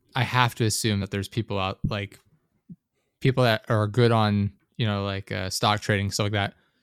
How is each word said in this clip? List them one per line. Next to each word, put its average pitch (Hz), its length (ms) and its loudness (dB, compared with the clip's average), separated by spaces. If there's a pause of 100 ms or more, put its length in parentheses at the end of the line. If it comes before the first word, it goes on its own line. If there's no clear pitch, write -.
(140)
I 127 80 0
have 123 340 2
to 120 80 0
assume 107 360 0
that 98 100 -6
there's 98 180 -4
people 104 300 -4
out, 95 300 -4
like, 101 320 -8 (1000)
people 131 220 2
that 113 260 2
are 107 200 2
good 117 240 4
on, 104 400 2 (240)
you 120 100 -2
know, 101 180 -2
like, 98 280 -8
uh, 95 180 -6
stock 107 300 2
trading, 98 320 0
stuff 107 140 -2
like 104 60 -2
that, 101 220 -2 (280)